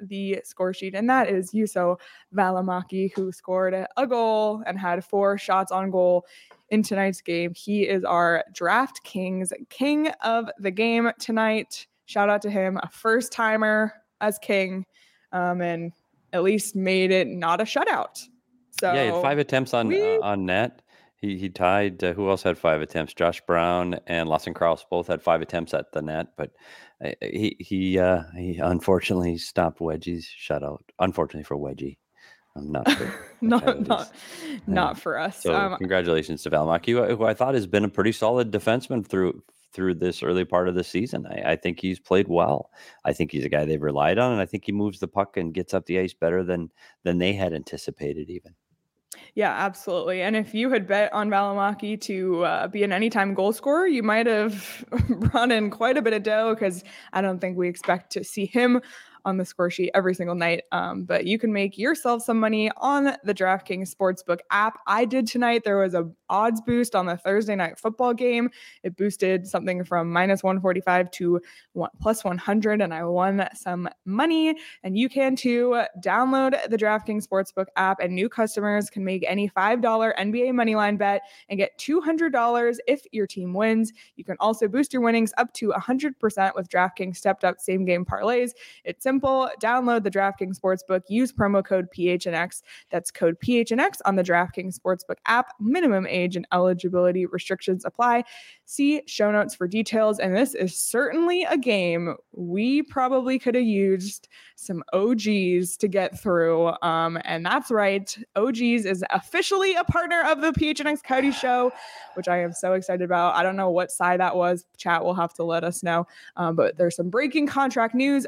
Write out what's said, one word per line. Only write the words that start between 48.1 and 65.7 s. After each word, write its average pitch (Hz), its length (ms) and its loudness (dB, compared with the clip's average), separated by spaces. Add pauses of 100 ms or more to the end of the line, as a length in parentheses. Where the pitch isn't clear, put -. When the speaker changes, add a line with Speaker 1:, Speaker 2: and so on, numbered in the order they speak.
Speaker 2:
even. 82 240 -16 (800)
Speaker 1:
Yeah, 202 180 0
absolutely. 185 720 -4
And 208 140 0
if 214 180 -2
you 233 180 0
had 208 160 0
bet 202 260 2
on 208 160 -2
Valimaki 202 720 -2
to, 185 420 -2
uh, 165 240 0
be 202 160 -2
an 202 80 0
anytime 196 420 0
goal 196 200 2
scorer, 311 340 2
you 262 160 0
might 220 220 2
have 214 640 -2
<laughs> - 180 0
brought 233 420 2
in 214 180 2
quite 240 280 0
a 294 40 2
bit 220 120 2
of 208 100 -2
dough, 220 320 2
'cause 190 280 -2 (300)
I 190 80 0
don't 190 180 0
think 185 180 -4
we 180 120 0
expect 180 440 -4
to - 100 -6
see 196 220 -6
him 247 360 2 (420)
on 190 140 -2
the 180 80 -2
score 175 240 -2
sheet 180 240 -2
every 185 220 2
single 175 180 -4
night. 170 380 0
Um, 180 320 -4
but 175 240 0
you 208 100 2
can 220 160 -2
make 196 240 -2
yourself 240 460 0
some 226 160 0
money 214 380 0
on 277 460 2
the 196 120 -2
DraftKings 185 580 -2
Sportsbook 185 460 0 (100)
app. 214 380 0
I 214 180 2
did 233 220 0
tonight. 233 360 0
There 202 140 2